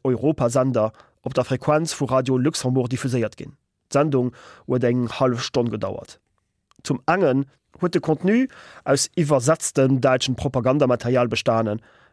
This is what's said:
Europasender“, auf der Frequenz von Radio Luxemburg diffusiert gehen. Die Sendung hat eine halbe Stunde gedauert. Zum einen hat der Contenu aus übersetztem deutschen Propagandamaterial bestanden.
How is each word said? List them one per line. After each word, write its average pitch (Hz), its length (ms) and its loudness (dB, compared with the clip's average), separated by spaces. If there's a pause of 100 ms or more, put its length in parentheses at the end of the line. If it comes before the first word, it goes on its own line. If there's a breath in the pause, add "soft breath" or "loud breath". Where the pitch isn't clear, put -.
Europasender“, 127 880 0 (320 soft breath)
auf 131 100 -8
der 123 100 0
Frequenz 151 480 0
von 135 160 -4
Radio 131 280 2
Luxemburg 127 540 0
diffusiert 123 460 -4
gehen. - 200 -16 (360)
Die 139 60 2
Sendung 135 340 2 (360 loud breath)
hat 127 160 0
eine 120 240 0 (120)
halbe 127 180 2
Stunde 120 320 -2
gedauert. 98 500 -10 (640)
Zum 135 240 -4
einen 147 400 2 (340)
hat 175 140 -2
der - 60 0
Contenu 208 480 0 (360 loud breath)
aus 139 300 0
übersetztem 139 840 0
deutschen 127 340 0
Propagandamaterial 127 960 0
bestanden. 113 520 -2 (320 soft breath)